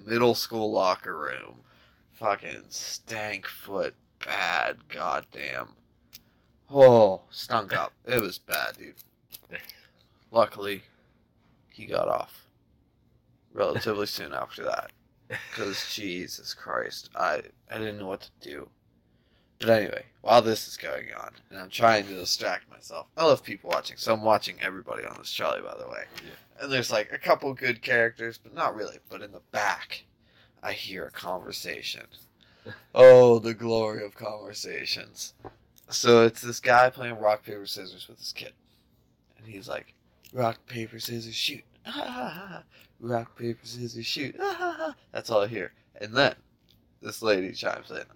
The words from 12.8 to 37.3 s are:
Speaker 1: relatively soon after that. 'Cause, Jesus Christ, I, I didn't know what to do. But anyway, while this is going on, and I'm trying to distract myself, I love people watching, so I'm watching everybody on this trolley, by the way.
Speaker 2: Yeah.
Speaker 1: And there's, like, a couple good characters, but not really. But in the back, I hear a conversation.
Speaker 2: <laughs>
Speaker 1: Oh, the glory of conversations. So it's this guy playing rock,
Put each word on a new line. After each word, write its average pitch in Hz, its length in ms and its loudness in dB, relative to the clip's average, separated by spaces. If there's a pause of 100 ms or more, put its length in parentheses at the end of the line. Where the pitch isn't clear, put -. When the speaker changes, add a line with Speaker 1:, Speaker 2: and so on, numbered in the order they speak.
Speaker 1:
relatively 104 540 -2
soon 82 260 -10
after 64 320 -10
that. - 280 -8 (640)
'Cause, 101 400 -8
Jesus 90 600 -10
Christ, - 600 -8
I, 78 280 -2 (280)
I 110 80 -10
didn't 104 200 -8
know 98 100 -12
what 98 140 -8
to - 80 -20 (180)
do. 69 200 -16 (880)
But 113 120 -2
anyway, 104 360 0 (160)
while 117 200 6
this 110 240 -2
is - 100 -14
going - 380 -10
on, - 160 -14 (200)
and - 100 -16
I'm 92 80 -14
trying 110 380 4
to 98 80 -12
distract 92 560 -6
myself, - 360 -16 (100)
I 160 100 0
love - 180 4
people 101 260 -12
watching, - 260 -4
so - 180 -2
I'm 107 80 -4
watching 104 380 2
everybody 87 440 -8
on - 140 -12
this - 140 -14
trolley, 58 280 -2
by 50 180 -14
the - 100 -12
way. 58 160 -12 (200)
Speaker 2:
Yeah. - 400 -20
Speaker 1:
And 139 80 -8
there's, 123 180 -2
like, 107 220 -2
a 131 60 -8
couple 151 360 0
good 127 280 -4
characters, 117 560 -2
but 110 160 -20
not 143 200 -4
really. 101 240 -10 (100)
But 110 140 -14
in 104 100 -16
the - 100 -20 (100)
back, 104 520 -4 (580)
I 101 100 -6
hear 95 340 -10
a - 40 -14
conversation. - 960 -10 (600)
Speaker 2:
<laughs> 107 80 -14 (200)
Speaker 1:
Oh, 127 440 12
the 113 160 -4
glory 110 500 -2
of 101 100 -12
conversations. 104 1160 -10 (560)
So 120 380 6
it's - 160 -2
this 120 180 -10
guy 123 300 6
playing 120 280 -10
rock, 107 240 2